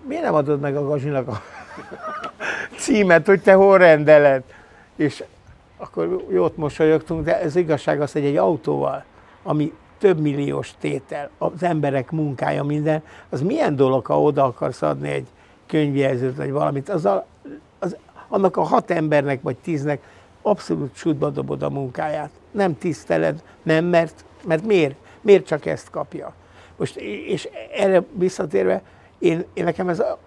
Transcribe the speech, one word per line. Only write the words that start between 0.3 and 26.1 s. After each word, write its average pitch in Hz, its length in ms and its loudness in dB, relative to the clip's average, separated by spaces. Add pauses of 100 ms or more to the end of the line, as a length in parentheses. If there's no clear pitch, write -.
adod 143 260 0
meg 143 160 -4
a 147 120 -4
Gazsinak 139 400 -2
a 110 140 -8 (640)
<laughs> - 720 -10
címet, 185 460 4
hogy 185 160 4
te 190 120 8
hol 196 240 8
rendeled?" 151 640 8 (540)
És - 280 -2 (520)
akkor - 540 -6
jót 180 260 0
mosolyogtunk, 156 680 0
de 165 160 0
ez 139 160 -2
igazság 156 440 0
az, 147 120 -4
hogy 147 120 -4
egy 143 120 0
autóval, 139 680 -2 (380)
ami 151 300 -2 (260)
több 180 220 2
milliós 139 580 -4
tétel, 143 600 -8
az 165 240 -4
emberek 147 480 -2
munkája, 147 540 -4
minden, 151 380 -2 (260)
az 143 120 -6
milyen 208 360 0
dolog, 131 300 2
ha 151 160 2
oda 147 220 2
akarsz 117 380 -4
adni 73 260 -2
egy 71 180 -6 (400)
könyvjelzőt, 135 720 0
vagy 143 140 -6
valamit, 143 380 -2
az 180 160 -4
a, 196 220 0 (520)
az, - 180 -6 (320)
annak 196 280 0
a 180 60 0
hat - 280 -2
embernek, 147 520 -2
vagy 143 140 -6
tíznek 147 460 -6 (400)
abszolút 165 540 -4
sútba 151 340 -2
dobod 139 320 -6
a 147 80 -2
munkáját. 147 600 -8 (200)
Nem 190 280 -2
tiszteled, 160 640 -2 (200)
nem, 160 220 2
mert, 170 400 0 (200)
mert 175 220 -2
miért? 165 300 2 (240)
Miért 190 260 6
csak - 200 -4
ezt - 240 -6
kapja? 151 420 -10 (440)